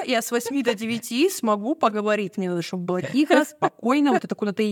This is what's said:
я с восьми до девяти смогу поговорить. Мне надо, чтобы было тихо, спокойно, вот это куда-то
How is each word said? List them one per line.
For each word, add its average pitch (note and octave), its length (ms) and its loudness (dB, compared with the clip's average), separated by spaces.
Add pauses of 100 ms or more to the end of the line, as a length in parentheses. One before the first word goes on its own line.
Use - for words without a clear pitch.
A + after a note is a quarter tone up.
я A#3 160 0
с - 100 -6
восьми C4 320 -2
до A#3+ 100 2
девяти A#3 560 0
смогу G#3+ 460 -2
поговорить. G#3 640 0
Мне F#3 120 -2
надо, F3 120 -2
чтобы F3+ 220 -6
было F3+ 180 -2
тихо, C#4+ 440 4
спокойно, C#4 680 0
вот F4+ 100 2
это - 120 -6
куда-то G#3 260 -2 (100)